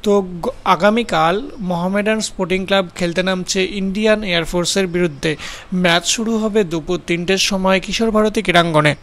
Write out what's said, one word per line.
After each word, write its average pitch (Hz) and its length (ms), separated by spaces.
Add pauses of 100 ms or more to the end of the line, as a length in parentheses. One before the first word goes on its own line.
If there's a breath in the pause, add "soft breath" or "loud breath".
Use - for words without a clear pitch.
তো 208 80 (320)
গ-, 247 100 (200)
আগামীকাল 185 600 (360)
মোহামেডান 202 480 (100)
স্পোর্টিং 185 400
ক্লাব 196 160 (140)
খেলতে 180 300
নামছে 185 320 (200)
ইন্ডিয়ান 214 400 (100)
এয়ারফোর্সের 175 640
বিরুদ্ধে। 170 360 (520 loud breath)
ম্যাচ 175 220 (100)
শুরু 226 180 (100)
হবে 220 180 (120)
দুপুর 170 260 (100)
তিনটের 175 320 (100)
সময় 190 340
কিশোর 226 320
ভারতী 214 300
ক্রীড়াঙ্গনে। 160 460 (100)